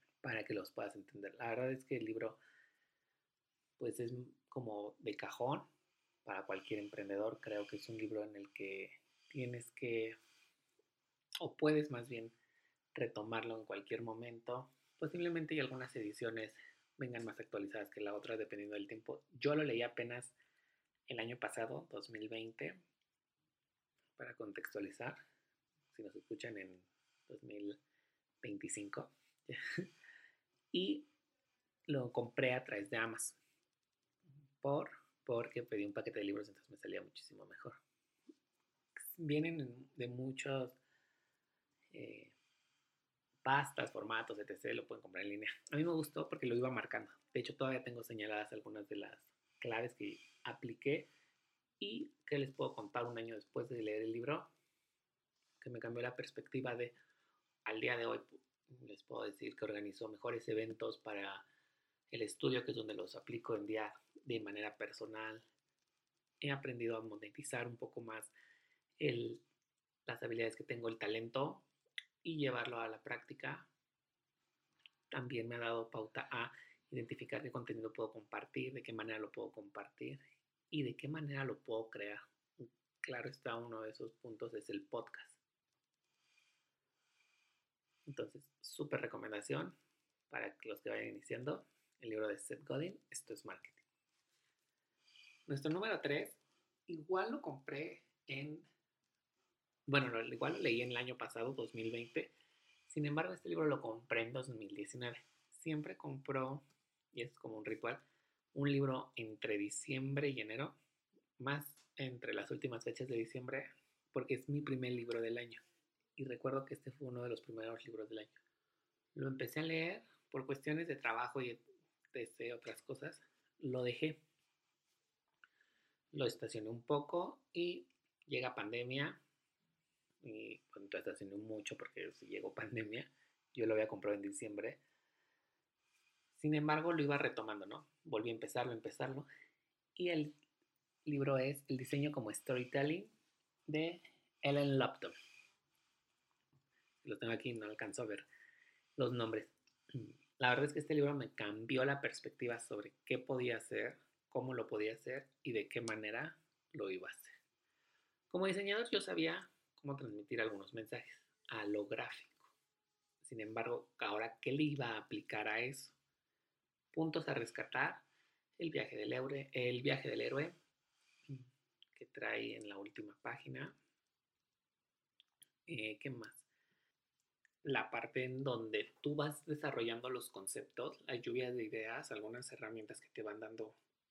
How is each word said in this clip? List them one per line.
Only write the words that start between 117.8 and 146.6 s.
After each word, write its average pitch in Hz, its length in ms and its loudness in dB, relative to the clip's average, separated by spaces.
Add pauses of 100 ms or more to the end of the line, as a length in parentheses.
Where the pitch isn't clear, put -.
libros 110 240 -6
del 110 100 -4
año. - 220 -12 (760)
Lo 139 120 0
empecé 135 340 0
a - 20 4
leer 165 400 2 (260)
por 135 160 -2
cuestiones 151 420 0
de 139 100 -2
trabajo 120 440 2
y 120 160 -2 (800)
de 120 160 -2
otras 113 280 -8
cosas. - 400 -8 (380)
Lo 127 240 2
dejé. 151 360 2 (1900)
Lo 139 140 2
estacioné 113 440 -2
un 120 120 -6
poco 151 580 2 (140)
y 175 340 0 (400)
llega 127 260 0
pandemia. 123 640 0 (1040)
Y, 110 380 -10 (140)
bueno, 101 180 -14
lo 95 80 -2
estacioné 101 380 -6
mucho 107 400 -6
porque - 340 -8
sí - 140 -18
llegó 98 280 -6
pandemia. 110 560 -4 (440)
Yo 113 120 2
lo 110 100 6
había 110 120 6
comprado 104 280 0
en 101 60 -2
diciembre. 101 580 -4 (1600)
Sin 151 180 4
embargo, 156 380 8
lo 160 100 6
iba 143 160 6
retomando, 110 480 0
¿no? - 220 -10 (160)
Volví 117 260 2
a 113 40 2
empezarlo, 123 400 0
empezarlo. 131 520 -4 (720)
Y 180 140 2
el 151 240 2 (720)
libro 139 320 6
es 135 320 2
El 131 80 2
diseño 143 340 2
como 110 220 0
storytelling, 139 760 2 (580)
de 160 340 2 (400)
Ellen 143 360 8
Lupton. - 360 4 (1900)